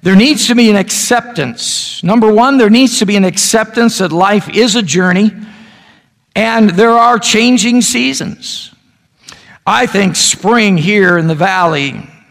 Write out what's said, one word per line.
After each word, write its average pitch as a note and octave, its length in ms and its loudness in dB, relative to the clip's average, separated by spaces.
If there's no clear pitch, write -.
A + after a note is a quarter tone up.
there F#3 140 0
needs B3 320 4
to B3 80 0
be A#3 160 4
an G3+ 60 2
acceptance. - 1300 -6
Number G#3+ 280 2
one, B3 240 2
there A3 140 4
needs B3 300 2
to A3 60 0
be G3+ 100 0
an G3 80 2
acceptance A3 760 -2
that F3+ 140 -2
life F#3+ 360 0
is A3 280 0
a A#3+ 60 -2
journey F#3 500 0
and A3 340 2
there A3 220 2
are A#3 260 2
changing A#3+ 640 0
seasons. - 920 -8
I A#3 200 0
think G3 280 -2
spring G#3 600 0
here F3+ 420 2
in D#3+ 80 0
the D#3+ 80 0
valley D#3+ 760 -2